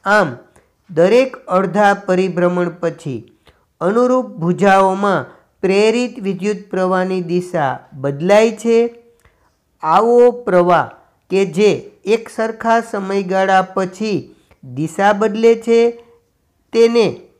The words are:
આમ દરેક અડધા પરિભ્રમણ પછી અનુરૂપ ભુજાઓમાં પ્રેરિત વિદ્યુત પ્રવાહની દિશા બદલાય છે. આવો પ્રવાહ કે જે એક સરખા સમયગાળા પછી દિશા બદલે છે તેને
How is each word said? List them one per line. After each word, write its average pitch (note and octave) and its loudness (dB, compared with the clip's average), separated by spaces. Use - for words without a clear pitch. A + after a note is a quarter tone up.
આમ G3 2
દરેક G#3 2
અડધા G3 0
પરિભ્રમણ F3+ -2
પછી D#3+ -10
અનુરૂપ B3 0
ભુજાઓમાં F#3+ 0
પ્રેરિત A3 0
વિદ્યુત G3 -6
પ્રવાહની F#3 -2
દિશા E3+ -4
બદલાય E3 0
છે. A#3 -2
આવો A#3 4
પ્રવાહ F3 0
કે G3 0
જે E3+ 0
એક A3 -2
સરખા A3+ -2
સમયગાળા F#3+ -2
પછી F#3 -6
દિશા D#3 -2
બદલે A3 2
છે A#3 2
તેને A3+ 2